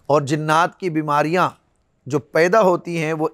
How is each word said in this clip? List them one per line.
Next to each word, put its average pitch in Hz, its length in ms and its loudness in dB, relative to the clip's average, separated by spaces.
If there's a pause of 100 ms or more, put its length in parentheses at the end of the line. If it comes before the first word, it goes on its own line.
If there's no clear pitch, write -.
और 147 160 2
जिन्नात 156 500 0
की 185 160 -8
बीमारियाँ 151 540 0 (640)
जो 139 120 -2 (140)
पैदा 180 280 4
होती 175 360 0
हैं 156 180 -4
वो 156 180 -4